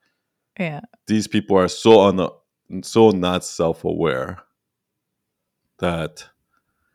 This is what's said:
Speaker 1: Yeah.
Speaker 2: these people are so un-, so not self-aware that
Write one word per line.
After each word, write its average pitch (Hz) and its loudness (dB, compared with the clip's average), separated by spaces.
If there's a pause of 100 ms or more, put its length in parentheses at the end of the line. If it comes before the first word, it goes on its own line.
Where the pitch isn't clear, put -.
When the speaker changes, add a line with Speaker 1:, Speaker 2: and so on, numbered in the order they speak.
(580)
Speaker 1:
Yeah. 151 -8 (260)
Speaker 2:
these 107 -2
people 101 -2
are 90 2
so 110 6
un-, 92 -4
so 113 4
not 90 -2
self-aware 82 -6 (1400)
that 82 -6 (680)